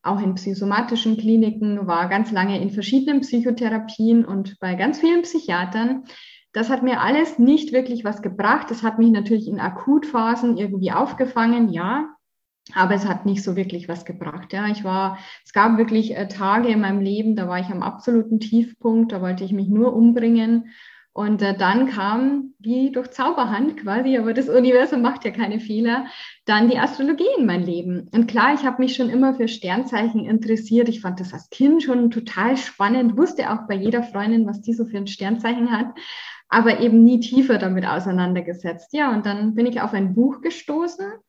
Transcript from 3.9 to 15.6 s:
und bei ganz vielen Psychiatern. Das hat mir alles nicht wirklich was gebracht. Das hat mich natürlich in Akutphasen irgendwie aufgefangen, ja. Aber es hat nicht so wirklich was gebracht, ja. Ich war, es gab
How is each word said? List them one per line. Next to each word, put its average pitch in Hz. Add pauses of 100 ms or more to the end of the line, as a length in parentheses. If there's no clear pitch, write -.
und 196
bei 180
ganz 240
vielen 339
Psychiatern. 226 (480)
Das 233
hat 262
mir 254
alles 285
nicht 277
wirklich 247
was 208
gebracht. 208
Das 233
hat 220
mich 226
natürlich 214
in 202
Akutphasen 240
irgendwie 190
aufgefangen, 233
ja. 214 (680)
Aber 185
es 202
hat 185
nicht 196
so 180
wirklich 180
was 170
gebracht, 160
ja. 208
Ich 208
war, 190 (260)
es -
gab 214